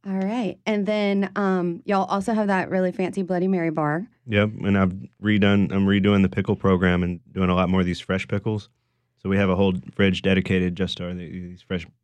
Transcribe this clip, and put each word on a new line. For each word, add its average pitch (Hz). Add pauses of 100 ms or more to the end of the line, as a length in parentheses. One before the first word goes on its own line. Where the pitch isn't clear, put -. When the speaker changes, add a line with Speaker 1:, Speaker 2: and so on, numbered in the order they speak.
Speaker 1:
All 190
right. 202
And 208
then, 202
um, 180
y'all 196
also 202
have 214
that 190
really 185
fancy 190
Bloody 180
Mary 175
bar. 156 (220)
Speaker 2:
Yep. 107 (160)
And 101
I've 95 (280)
redone, 101
I'm 98
redoing 101
the 92
pickle 98
program 90
and 87 (140)
doing 92
a 90
lot 90
more 92
of 90
these 87
fresh 92
pickles. 104 (520)
So 98
we 98
have 98
a 90
whole 95 (200)
fridge 98
dedicated 92
just 92
to 90
our, 90
these 90
fresh 87 (180)